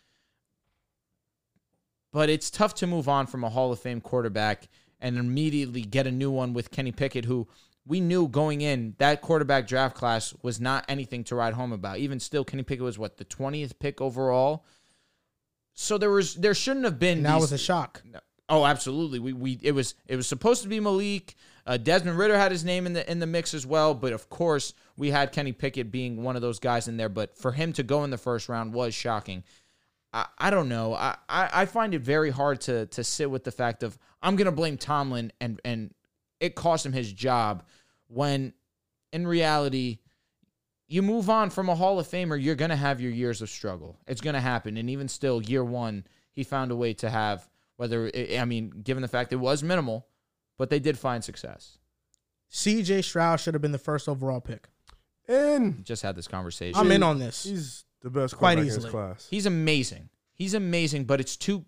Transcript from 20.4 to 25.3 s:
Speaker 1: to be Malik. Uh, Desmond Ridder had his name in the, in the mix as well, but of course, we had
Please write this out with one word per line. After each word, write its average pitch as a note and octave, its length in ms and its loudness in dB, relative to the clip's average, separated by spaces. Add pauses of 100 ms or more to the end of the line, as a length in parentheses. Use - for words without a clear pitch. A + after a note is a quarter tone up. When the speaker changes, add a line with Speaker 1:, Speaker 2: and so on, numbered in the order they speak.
Speaker 1:
to G3 80 -8
be A3 100 -2
Malik. G3+ 560 0 (300)
Uh, B2 120 0
Desmond E3 400 4
Ridder G#3 200 6
had G3 140 6
his E3+ 120 -2
name F3+ 220 0
in F3 80 -2
the, E3+ 180 -4
in E3+ 80 -2
the E3 60 0
mix E3 280 -2
as C#3 120 -6
well, D3+ 280 4
but B2 200 -2
of - 160 -10
course, D#3+ 440 0 (220)
we C#3+ 140 -2
had C#3+ 220 2